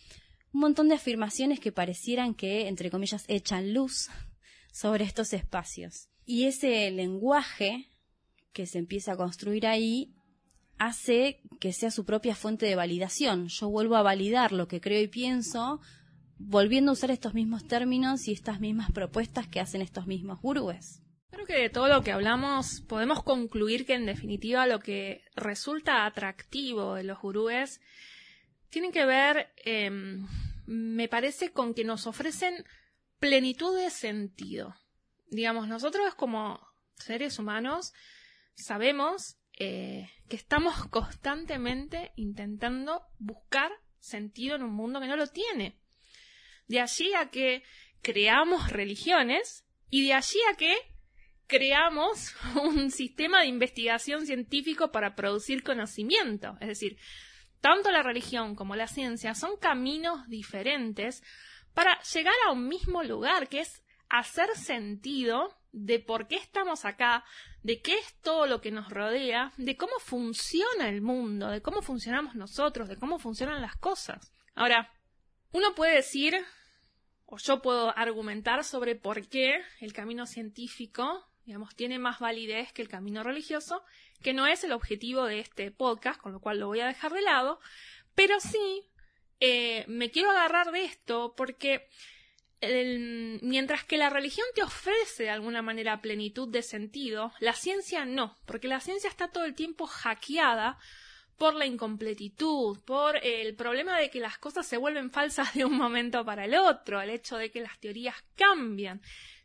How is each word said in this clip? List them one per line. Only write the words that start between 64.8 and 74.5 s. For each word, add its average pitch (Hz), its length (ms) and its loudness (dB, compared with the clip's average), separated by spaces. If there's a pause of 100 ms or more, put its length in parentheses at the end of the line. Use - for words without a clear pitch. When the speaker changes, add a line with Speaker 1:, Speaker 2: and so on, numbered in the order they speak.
Speaker 2:
de 220 280 0
por 226 280 -4
qué 320 80 -4
estamos 381 480 -2
acá, 240 400 2 (380)
de 233 200 -2
qué 359 160 2
es - 240 -8
todo 320 260 2
lo 240 120 2
que 214 120 -6
nos 214 180 -8
rodea, 233 640 0
de 262 220 -4
cómo 453 220 -4
funciona 277 920 0
el 202 120 -2
mundo, 214 480 -2
de 208 120 -4
cómo 392 200 -2
funcionamos 254 540 -4
nosotros, 233 540 -4
de 196 80 -10
cómo 262 200 -4
funcionan 262 440 -6
las 226 160 -8
cosas. - 560 -6 (220)